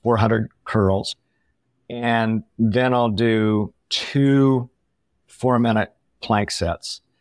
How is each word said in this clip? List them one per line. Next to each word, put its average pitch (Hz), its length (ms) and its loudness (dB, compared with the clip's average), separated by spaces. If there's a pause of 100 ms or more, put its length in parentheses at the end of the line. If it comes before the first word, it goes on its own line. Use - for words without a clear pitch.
four 117 160 2
hundred 110 320 0 (140)
curls. 98 520 0 (760)
And 117 540 -2 (140)
then 120 360 2
I'll 120 160 2
do 107 600 0 (160)
two 135 800 0 (580)
four-minute 117 640 0 (300)
plank 104 300 -2
sets. - 500 -6 (200)